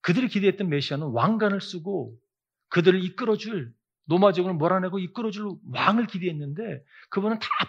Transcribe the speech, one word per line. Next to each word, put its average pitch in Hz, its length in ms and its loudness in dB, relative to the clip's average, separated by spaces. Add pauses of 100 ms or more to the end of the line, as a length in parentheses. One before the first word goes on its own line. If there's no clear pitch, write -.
그들이 214 280 2
기대했던 190 400 0
메시아는 147 400 -2
왕관을 196 520 2
쓰고 160 560 -8 (520)
그들을 180 360 4
이끌어줄, 208 680 -4 (320)
로마 185 260 6
정권을 180 240 0
몰아내고 180 440 0
이끌어줄 208 500 -6 (220)
왕을 202 340 2
기대했는데 165 800 -6 (260)
그분은 214 300 -2
다 - 80 -8 (200)